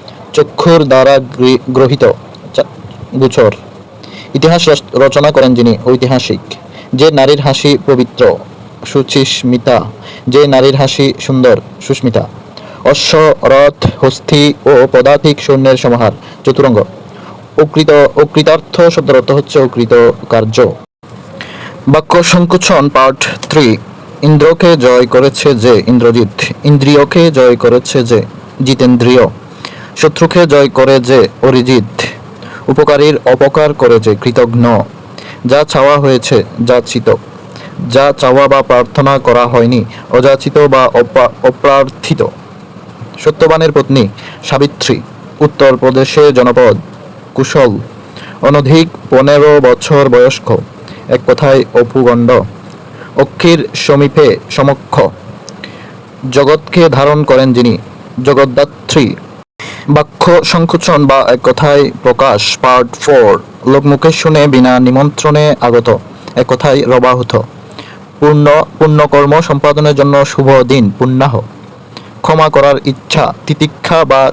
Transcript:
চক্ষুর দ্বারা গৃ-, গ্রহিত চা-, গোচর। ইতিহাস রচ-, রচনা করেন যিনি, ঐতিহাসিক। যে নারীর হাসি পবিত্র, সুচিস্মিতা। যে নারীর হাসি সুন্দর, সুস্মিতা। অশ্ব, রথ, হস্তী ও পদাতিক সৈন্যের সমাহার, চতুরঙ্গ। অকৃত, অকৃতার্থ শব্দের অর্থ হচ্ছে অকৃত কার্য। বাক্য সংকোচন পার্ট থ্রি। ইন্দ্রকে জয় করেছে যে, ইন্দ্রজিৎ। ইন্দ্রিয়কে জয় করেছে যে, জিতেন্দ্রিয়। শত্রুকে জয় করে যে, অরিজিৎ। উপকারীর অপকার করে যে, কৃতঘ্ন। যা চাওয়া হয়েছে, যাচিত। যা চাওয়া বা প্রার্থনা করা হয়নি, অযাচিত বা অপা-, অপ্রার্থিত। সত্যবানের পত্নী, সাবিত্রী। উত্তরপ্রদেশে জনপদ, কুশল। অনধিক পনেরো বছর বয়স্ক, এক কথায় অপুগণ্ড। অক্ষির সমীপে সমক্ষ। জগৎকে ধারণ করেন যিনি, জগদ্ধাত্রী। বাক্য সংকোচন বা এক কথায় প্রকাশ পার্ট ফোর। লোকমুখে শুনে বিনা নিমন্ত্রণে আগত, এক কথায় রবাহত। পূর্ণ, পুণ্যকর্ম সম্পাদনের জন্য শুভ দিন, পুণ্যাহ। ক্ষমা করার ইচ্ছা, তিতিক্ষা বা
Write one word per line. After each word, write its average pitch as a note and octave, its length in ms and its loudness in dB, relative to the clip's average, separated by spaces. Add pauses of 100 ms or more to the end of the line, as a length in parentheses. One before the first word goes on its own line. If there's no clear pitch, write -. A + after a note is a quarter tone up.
(320)
চক্ষুর D#3 520 0
দ্বারা C3 340 2
গৃ-, B2+ 400 0 (120)
গ্রহিত B2+ 420 0 (420)
চা-, - 100 -2 (500)
গোচর। B2 380 0 (800)
ইতিহাস D#3+ 340 0
রচ-, D3 140 0 (120)
রচনা C#3 360 2
করেন C3 240 2
যিনি, A#2 320 0
ঐতিহাসিক। B2+ 540 -2 (540)
যে D3 160 2
নারীর C#3+ 300 2
হাসি C#3 460 0
পবিত্র, B2 500 0 (500)
সুচিস্মিতা। B2+ 960 -2 (480)
যে C#3 180 2
নারীর C3+ 280 2
হাসি C3+ 460 -2
সুন্দর, B2+ 400 0 (200)
সুস্মিতা। B2 480 -4 (560)
অশ্ব, D#3 580 0
রথ, C#3 640 0
হস্তী C#3+ 480 0 (140)
ও C3+ 260 4
পদাতিক C#3+ 500 2
সৈন্যের C3+ 340 2
সমাহার, A#2+ 360 0 (320)
চতুরঙ্গ। B2+ 400 0 (720)
অকৃত, D3+ 320 0 (260)
অকৃতার্থ D#3 640 0
শব্দের D#3+ 360 2
অর্থ B2 140 0
হচ্ছে C#3 320 0
অকৃত A#2+ 480 2 (200)
কার্য। A2 420 0 (1160)
বাক্য D#3 340 2
সংকোচন F3 680 0
পার্ট C3+ 640 -2
থ্রি। B2+ 260 2 (460)
ইন্দ্রকে D#3 540 2
জয় B2 300 2
করেছে C3+ 480 0
যে, A2+ 320 2
ইন্দ্রজিৎ। A#2 680 0 (120)
ইন্দ্রিয়কে D3 680 2
জয় B2+ 260 2
করেছে B2 480 0
যে, A#2 180 0 (400)
জিতেন্দ্রিয়। B2 680 2 (680)
শত্রুকে E3 500 0
জয় C#3+ 220 2
করে C3 320 2
যে, A#2+ 280 2 (140)
অরিজিৎ। B2+ 600 0 (680)
উপকারীর D3 560 0
অপকার C#3+ 500 0
করে A#2+ 260 2
যে, G#2 200 0
কৃতঘ্ন। A#2+ 640 0 (640)
যা C#3+ 220 0
চাওয়া C#3+ 300 2
হয়েছে, C3 460 0 (200)
যাচিত। A#2 500 -2 (760)
যা C3+ 280 2
চাওয়া C3+ 300 2
বা C3+ 140 2
প্রার্থনা C3+ 560 0
করা A#2+ 280 0
হয়নি, A#2+ 380 0 (260)
অযাচিত C3+ 480 0
বা C3+ 280 2
অপা-, A#2+ 600 0
অপ্রার্থিত। C3+ 800 -2 (920)
সত্যবানের D#3+ 540 0
পত্নী, C3+ 360 0 (360)
সাবিত্রী। C3+ 560 -4 (400)
উত্তরপ্রদেশে C3+ 920 0
জনপদ, B2 440 2 (580)
কুশল। C3+ 440 -2 (640)
অনধিক D3 460 2 (220)
পনেরো C#3+ 500 4
বছর C3+ 480 2
বয়স্ক, B2 480 2 (520)
এক B2 180 -2
কথায় C3+ 380 2 (100)
অপুগণ্ড। A#2+ 640 0 (760)
অক্ষির - 580 0
সমীপে C#3+ 600 0 (140)
সমক্ষ। C#3 500 -2 (1300)
জগৎকে D3+ 580 0
ধারণ C#3+ 360 0
করেন C3 280 2
যিনি, A#2+ 260 0 (460)
জগদ্ধাত্রী। C#3 880 -2 (720)
বাক্য D#3+ 560 0
সংকোচন E3 600 -2
বা C3+ 260 2
এক B2 100 0
কথায় C#3+ 480 0 (120)
প্রকাশ B2 560 -2
পার্ট B2+ 340 0
ফোর। A#2+ 500 2 (240)
লোকমুখে C#3+ 460 2
শুনে D#3 340 0
বিনা B2+ 340 2
নিমন্ত্রণে D3 800 0
আগত, A#2+ 380 0 (360)
এক B2 140 -2
কথায় C3+ 380 0
রবাহত। B2 540 0 (800)
পূর্ণ, D3 440 2 (140)
পুণ্যকর্ম D3+ 640 2
সম্পাদনের D3 540 -2
জন্য C#3 300 2
শুভ C3+ 380 0
দিন, B2 360 0
পুণ্যাহ। C3 420 -2 (800)
ক্ষমা D#3 260 0
করার C#3+ 260 2 (100)
ইচ্ছা, C#3+ 500 -4 (120)
তিতিক্ষা D#3 580 -2
বা C3+ 280 0